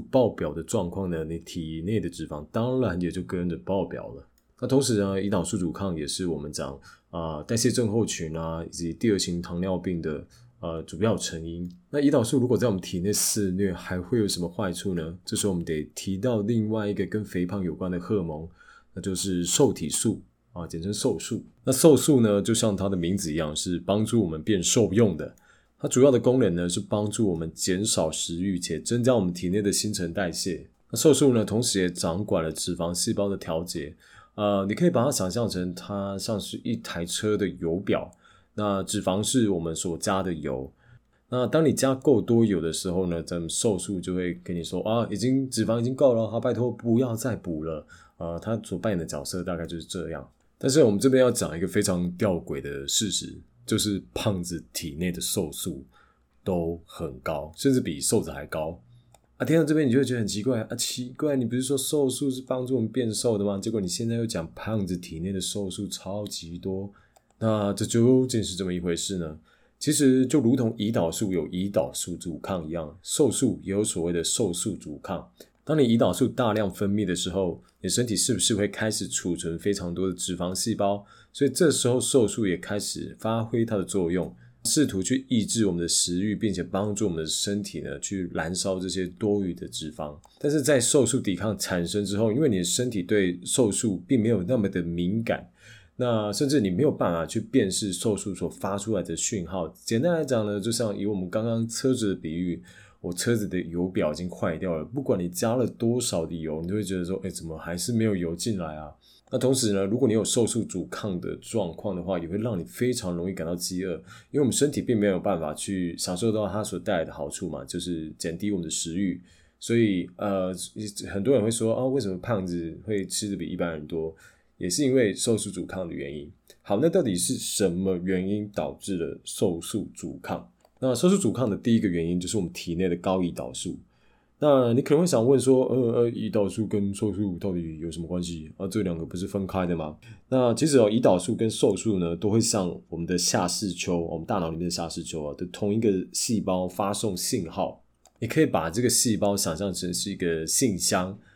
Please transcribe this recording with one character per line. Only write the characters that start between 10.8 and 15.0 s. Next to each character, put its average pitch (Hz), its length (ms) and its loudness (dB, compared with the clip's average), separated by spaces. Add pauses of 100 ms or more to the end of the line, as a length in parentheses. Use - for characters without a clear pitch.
主 82 180 -8
要 107 140 2
成 85 280 -6
因。 85 240 -6 (220)
那 143 80 -2
胰 139 140 4
岛 135 100 6
素 131 160 2
如 120 80 4
果 123 100 4
在 113 120 2
我 110 40 2
们 92 80 -2
体 90 200 -6
内 101 120 2
肆 101 380 0
虐， 95 220 0
还 90 280 -6
会 90 200 0
有 101 80 2
什 - 100 -2
么 85 100 -2
坏 95 220 -4
处 90 240 -4
呢？ 82 300 -4